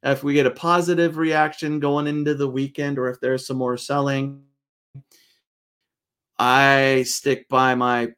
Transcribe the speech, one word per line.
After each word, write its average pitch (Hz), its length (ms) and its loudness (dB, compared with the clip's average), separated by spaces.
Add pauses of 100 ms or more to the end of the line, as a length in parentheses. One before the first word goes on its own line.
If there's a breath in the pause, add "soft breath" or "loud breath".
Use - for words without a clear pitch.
If 139 180 0
we 143 120 -2
get 143 120 4
a 131 60 4
positive 170 640 0
reaction 151 640 -2
going 143 260 0
into 147 280 -2
the 143 140 -2
weekend, 139 520 -4
or 127 80 -2
if 123 100 -8
there's 131 300 -2
some 135 80 -4
more 123 200 -2
selling, 139 680 -4 (1900 soft breath)
I 135 680 4
stick - 420 -4
by 131 280 2
my 120 420 0